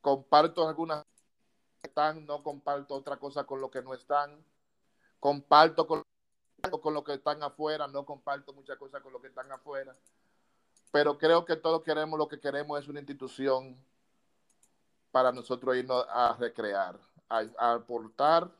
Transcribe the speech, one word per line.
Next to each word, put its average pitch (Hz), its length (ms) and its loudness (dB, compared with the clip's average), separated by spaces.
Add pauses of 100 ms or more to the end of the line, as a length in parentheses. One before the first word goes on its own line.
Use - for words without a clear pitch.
Comparto 151 680 4
algunas 156 340 -6 (800)
que - 60 -16
están, 156 380 -2
no 147 160 -8
comparto 143 520 -6
otra 139 240 -8
cosa 139 260 -8
con 135 160 -8
lo 135 100 -6
que 131 120 -8
no 131 120 -12
están. 143 480 -4 (800)
Comparto 151 680 6
con, 156 160 -2 (800)
con 156 120 -2
lo 143 100 -6
que 147 100 -6
están 147 280 -4
afuera, 151 460 -6
no 139 160 -8
comparto 139 480 -10
muchas 135 260 -16
cosas 135 240 -16
con 131 100 -20
lo 123 80 -16
que 131 80 -20
están 131 220 -16
afuera. 135 460 -12 (920)
Pero 147 280 4
creo 170 260 6
que 170 120 0
todos 160 260 0
queremos, 156 360 -2
lo 151 100 0
que 147 120 -14
queremos 147 400 -4
es 139 80 -18
una 143 120 -10
institución 135 760 -4 (1300)
para 127 220 4
nosotros 127 440 -4
irnos 127 320 -2
a 120 300 2
recrear, 101 600 -4 (300)
a, 113 160 -2 (140)
a 117 160 2
aportar 143 840 0